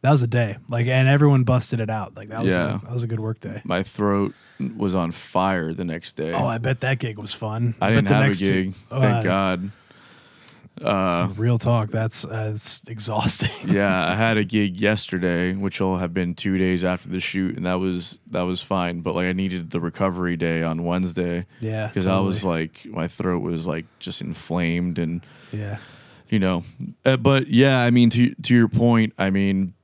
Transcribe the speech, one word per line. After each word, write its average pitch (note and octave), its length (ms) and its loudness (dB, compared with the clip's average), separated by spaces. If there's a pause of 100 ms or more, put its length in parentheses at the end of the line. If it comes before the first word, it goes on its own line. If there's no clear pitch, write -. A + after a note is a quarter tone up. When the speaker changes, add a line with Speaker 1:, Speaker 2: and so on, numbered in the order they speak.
Speaker 1:
that C3+ 100 4
was C#3+ 100 6
a A#2+ 60 0
day, A2+ 300 -2 (120)
like, A#2 180 -2
and C3 200 4
everyone C#3 360 6
busted B2 360 0
it A2 100 -4
out. G#2+ 280 -6
Like, G#2 120 -14
that - 140 -6
was F#2+ 100 4
Speaker 2:
Yeah. F2+ 280 0
Speaker 1:
a, - 40 -16
that B2 80 -10
was A#2+ 100 -4
a A2+ 40 -6
good A2 140 -4
work A2 180 -6
day. G#2+ 240 -12
Speaker 2:
My F2+ 200 -2
throat G2+ 500 0 (420)
was G2+ 180 -2
on E2+ 180 0
fire F2+ 640 -2
the F#2+ 120 -6
next E2+ 320 -8
day. D#2 160 -4
Speaker 1:
Oh, E2+ 120 -2
I A#2 120 -2
bet B2 240 -4
that C3 180 -2
gig A2 180 -6
was - 160 -10
fun. A2+ 480 -4
Speaker 2:
I G2 80 2
Speaker 1:
But A2 60 4
Speaker 2:
didn't G2+ 140 4
Speaker 1:
the - 60 4
Speaker 2:
have A2 80 4
a - 40 4
Speaker 1:
next G2 140 2
Speaker 2:
gig. F#2+ 320 2 (180)
Speaker 1:
uh, B2+ 80 -4
Speaker 2:
Thank A#2+ 240 4
God. F#2+ 480 0 (1080)
Uh, F#2+ 560 0
Speaker 1:
Real A#2 220 2
talk, A#2 320 0
that's, - 340 -4
uh, G#2+ 280 -6
it's - 340 -6
exhausting. G#2+ 680 -2
<laughs> - 140 -12
Speaker 2:
Yeah, F#2+ 380 4
I F2+ 60 0
had A2 220 2
a G#2+ 60 2
gig G2+ 380 0
yesterday, F#2 720 0
which G2 260 -4
will F#2+ 180 2
have F2 160 -4
been F2 200 -2
two F#2+ 240 -2
days F#2 260 2
after F2+ 260 -2
the F#2 100 -4
shoot, F#2 360 -2
and F2+ 100 -6
that F2+ 100 0
was, F2+ 420 -4 (140)
that F2+ 100 -2
was F2+ 200 -2
fine. F2 400 -2
But, E2 140 -4
like, F2+ 120 0
I F#2 60 0
needed F#2 360 -4
the E2+ 100 -4
recovery F2 560 -2
day E2 280 -2
on E2 200 -4
Wednesday F2 640 -2 (160)
Speaker 1:
Yeah, A2 280 -6
Speaker 2:
'cause F#2 180 -2
I F#2+ 120 2
was, F#2+ 220 0
Speaker 1:
totally. E2+ 220 0
Speaker 2:
like, - 300 -12
my E2+ 140 -4
throat F2+ 360 -2
was, E2 240 -4
like, E2 180 -4 (140)
just - 220 -10
inflamed E2+ 800 -2
and, E2+ 220 -4 (300)
Speaker 1:
Yeah. G#2 260 -8 (520)
Speaker 2:
you G#2+ 100 0
know. F#2 240 0 (420)
Uh, C3 120 4
but, C3 320 4
yeah, C3 320 6
I A#2+ 100 4
mean, A#2+ 200 8
to, A#2+ 220 4
to - 220 0
your A#2 120 6
point, A2+ 520 4
I G2 100 2
mean F#2+ 440 2 (100)